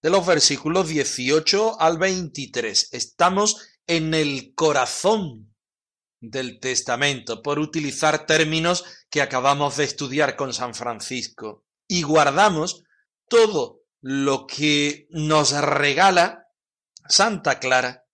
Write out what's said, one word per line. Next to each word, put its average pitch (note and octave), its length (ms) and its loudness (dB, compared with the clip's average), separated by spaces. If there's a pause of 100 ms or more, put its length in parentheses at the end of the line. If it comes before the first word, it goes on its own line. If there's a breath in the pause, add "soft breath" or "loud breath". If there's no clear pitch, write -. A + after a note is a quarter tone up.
de D#3 80 -2
los F3+ 160 2
versículos D#3+ 640 2
dieciocho D3+ 880 0
al E3 180 2
veintitrés. C#3+ 920 -4
Estamos F#3+ 760 -2 (180)
en D#3+ 260 0
el C#3+ 420 -2
corazón D3 1000 0 (640)
del B2 400 -10
testamento, B2+ 800 -2
por C#3+ 160 -2
utilizar D3+ 680 -2
términos D#3+ 580 0 (260 loud breath)
que D3 120 -2
acabamos C3+ 560 0
de D3 80 0
estudiar C#3 500 -4
con C3 180 -6
San B2 220 -8
Francisco, A2+ 880 -10 (240)
y F3+ 140 0
guardamos D#3 840 2 (460 soft breath)
todo G#3 540 2 (180)
lo C3+ 440 -2
que D3 680 -2
nos D3+ 420 2
regala D3 920 2 (600)
Santa G3 520 0
Clara B2+ 440 0 (100)